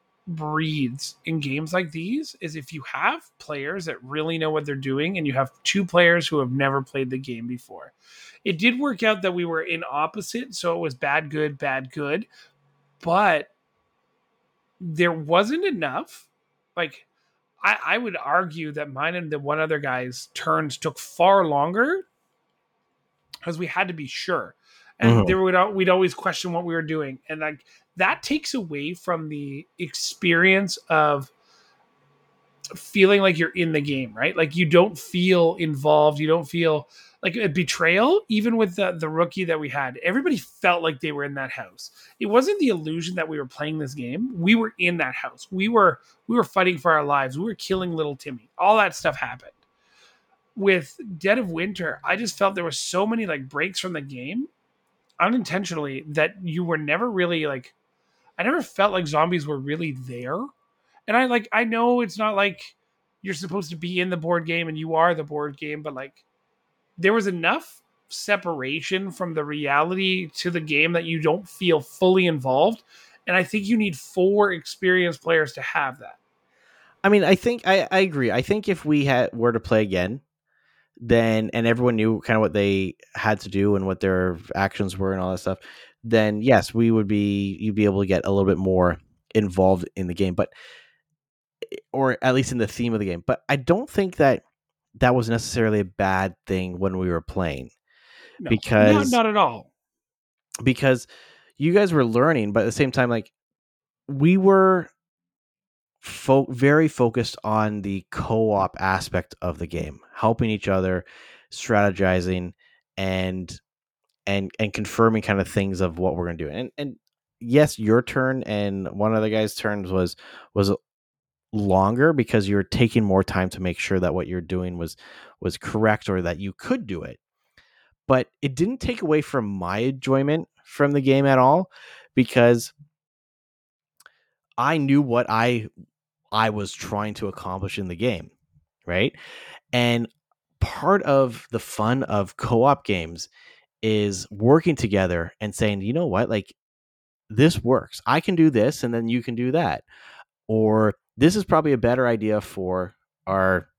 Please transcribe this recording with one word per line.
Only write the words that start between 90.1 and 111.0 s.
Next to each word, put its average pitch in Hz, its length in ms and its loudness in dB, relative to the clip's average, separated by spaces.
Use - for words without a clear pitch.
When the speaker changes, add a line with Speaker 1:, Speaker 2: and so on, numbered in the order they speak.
Speaker 2:
game, 92 220 -2
but, - 140 -2
or 131 300 0
at 127 140 2
least 131 160 0
in 123 80 -4
the 107 80 2
theme 117 260 -2
of 107 60 0
the 101 80 -2
game. 85 180 -6
But - 240 -2
I 143 60 2
don't 175 340 0
think 190 280 -2
that 139 260 4
that 123 160 4
was 113 140 0
necessarily 113 500 0
a 98 60 0
bad 95 500 -2
thing 92 320 -4
when 92 220 -2
we 92 100 0
were 82 120 -2
playing, 71 500 -6
Speaker 1:
No, 170 100 -10
Speaker 2:
because 107 640 4
Speaker 1:
not, 233 120 4
not 220 60 2
at 208 60 -2
all. 131 380 -2
Speaker 2:
because 131 440 2
you 160 160 0
guys 202 180 4
were 143 140 4
learning, 117 480 2
but 110 80 2
at 98 60 2
the 113 40 -2
same 135 200 0
time, 123 180 2
like, 113 220 -4
we 147 300 4
were 190 500 6
fo-, - 500 2
very 143 380 4
focused 120 560 0
on 107 380 0
the 98 300 -6
co-op 107 680 0
aspect 92 640 -2
of 85 160 -6
the 82 100 -8
game, 78 340 -8
helping 113 360 0
each 104 180 -4
other, 92 380 0